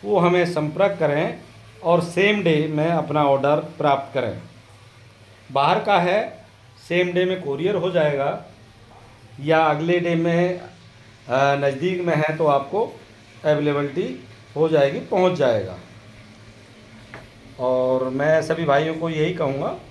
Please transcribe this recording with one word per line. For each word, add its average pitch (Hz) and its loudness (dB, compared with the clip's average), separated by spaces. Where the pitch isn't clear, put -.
वो 202 2
हमें 170 2
संपर्क 180 -2
करें 160 -2
और 170 2
सेम 202 0
डे 160 2
में 151 0
अपना 165 0
ऑर्डर 139 2
प्राप्त 143 -2
करें। 107 -4
बाहर 156 0
का 202 2
है, 185 -2
सेम 180 0
डे 180 2
में 185 -4
कुरियर 151 -2
हो 180 -2
जाएगा, 151 0
या 160 4
अगले 160 0
डे 170 -2
में, 170 0
अ, - -18
नज़दीक 139 0
में 170 0
है 156 0
तो 160 0
आपको 151 -2
अवेलेबिलिटी 147 -2
हो 160 2
जाएगी, 151 2
पहुंच 185 0
जाएगा। 107 -2
और 127 0
मैं 151 2
सभी 160 -2
भाइयों 151 2
को 165 -4
यही 160 0
कहूँगा 151 -4